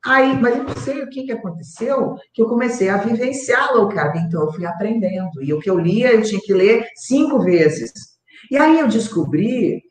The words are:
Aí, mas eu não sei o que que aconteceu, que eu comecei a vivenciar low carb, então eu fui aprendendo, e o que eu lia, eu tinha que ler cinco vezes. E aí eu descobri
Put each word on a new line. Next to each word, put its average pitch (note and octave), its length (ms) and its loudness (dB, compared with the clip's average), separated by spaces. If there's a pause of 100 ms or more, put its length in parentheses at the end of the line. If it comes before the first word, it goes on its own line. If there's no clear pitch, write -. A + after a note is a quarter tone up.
Aí, C4 340 4
mas A#3 160 2
eu C#4 60 -4
não - 140 -8
sei C#4+ 260 -6
o A#3+ 80 -12
que C4 140 -10
que C4 80 -8
aconteceu, A3 800 -6 (180)
que - 80 -4
eu A3+ 60 4
comecei A#3 420 0
a G3 100 0
vivenciar B3 760 -2
low G3+ 140 4
carb, D#3+ 280 -2
então E3 260 -2
eu D#3 100 -2
fui F3 120 -10
aprendendo, F#3 760 -4
e C#3 100 -4
o D3+ 60 -2
que G3 100 -6
eu F#3 80 2
lia, G#3 360 2
eu A3 100 6
tinha G3+ 180 -2
que G3 140 -2
ler A3 400 4
cinco C#4 460 0
vezes. D#3+ 520 2 (560)
E C4 80 -2
aí D#4 220 6
eu D#4 80 2
descobri G#3 1040 0